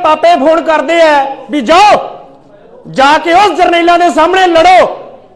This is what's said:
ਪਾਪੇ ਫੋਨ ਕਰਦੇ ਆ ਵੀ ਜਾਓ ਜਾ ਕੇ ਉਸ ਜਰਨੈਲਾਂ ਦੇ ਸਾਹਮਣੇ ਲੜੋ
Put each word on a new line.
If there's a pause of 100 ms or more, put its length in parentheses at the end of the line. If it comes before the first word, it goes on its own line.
ਪਾਪੇ
ਫੋਨ
ਕਰਦੇ
ਆ (260)
ਵੀ
ਜਾਓ (920)
ਜਾ
ਕੇ
ਉਸ
ਜਰਨੈਲਾਂ
ਦੇ
ਸਾਹਮਣੇ
ਲੜੋ (360)